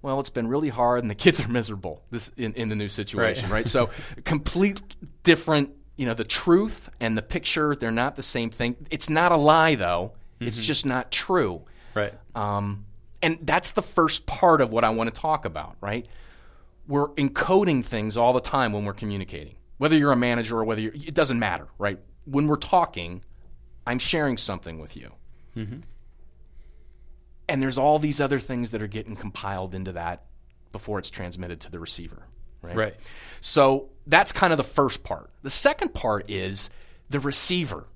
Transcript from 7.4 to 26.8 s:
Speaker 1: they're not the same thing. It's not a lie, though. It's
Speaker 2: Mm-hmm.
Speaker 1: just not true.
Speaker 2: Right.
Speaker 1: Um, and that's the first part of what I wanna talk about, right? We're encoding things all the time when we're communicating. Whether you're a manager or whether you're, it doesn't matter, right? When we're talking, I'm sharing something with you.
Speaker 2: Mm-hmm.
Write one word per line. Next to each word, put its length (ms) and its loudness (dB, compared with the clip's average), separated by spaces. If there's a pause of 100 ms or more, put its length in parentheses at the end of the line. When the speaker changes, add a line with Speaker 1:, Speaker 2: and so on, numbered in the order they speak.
Speaker 1:
they're 160 -2
not 260 0
the 60 -6
same 280 -2
thing. 260 -2 (140)
It's 200 -2
not 220 4
a 40 6
lie, 380 6
though. 380 0 (280)
It's 160 -4
Speaker 2:
Mm-hmm. 80 -2
Speaker 1:
just 220 0
not 240 -2
true. 520 0 (320)
Speaker 2:
Right. 200 0 (220)
Speaker 1:
Um, 480 -2 (360)
and 220 0
that's 300 0
the 100 0
first 440 2
part 340 4
of 100 4
what 140 4
I 60 4
wanna 200 0
talk 340 -2
about, 360 -8
right? 260 -6 (800)
We're 280 0
encoding 720 2
things 320 -4
all 160 6
the 80 4
time 320 0
when 120 -2
we're 100 -4
communicating. 640 -8 (220)
Whether 200 4
you're 140 6
a 40 6
manager 420 0
or 60 0
whether 160 0
you're, 140 -4
it 180 -12
doesn't 280 2
matter, 260 -2 (120)
right? 200 -2 (260)
When 220 2
we're 100 4
talking, 680 0 (640)
I'm 120 -2
sharing 400 0
something 400 -6
with 180 -14
you. 140 -16 (460)
Speaker 2:
Mm-hmm. 240 -8 (1700)